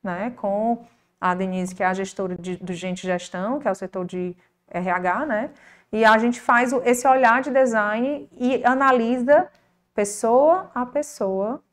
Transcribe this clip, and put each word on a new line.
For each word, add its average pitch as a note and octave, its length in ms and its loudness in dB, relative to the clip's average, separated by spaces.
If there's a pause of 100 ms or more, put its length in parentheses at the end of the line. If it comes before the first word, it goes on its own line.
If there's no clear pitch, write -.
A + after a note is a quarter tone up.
né? G3 360 -6
Com A3 480 -4 (340)
a F3+ 160 -2
Denise, F#3 400 -4
que G3+ 80 -4
é - 20 0
a F#3 80 2
gestora F#3+ 420 -6
de, F3 220 -8
do F3+ 160 -10
Gente F3+ 320 -8
Gestão, F#3 540 -4
que C#4+ 80 -6
é G3 40 -2
o F#3 40 -4
setor F#3 300 -8
de F3+ 300 -8 (360)
R F3+ 180 -6
H, F3+ 360 -2
né? B3 240 -4 (420)
E A3 120 0
a A3 140 6
gente A#3+ 240 0
faz A#3+ 320 2
o, B3+ 120 0
esse B3 220 2
olhar C4 340 6
de C4 100 -6
design B3 800 0
e B3 340 -2
analisa B3+ 840 4 (460)
pessoa B3+ 800 2
a B3 120 -4
pessoa A3 760 -4 (120)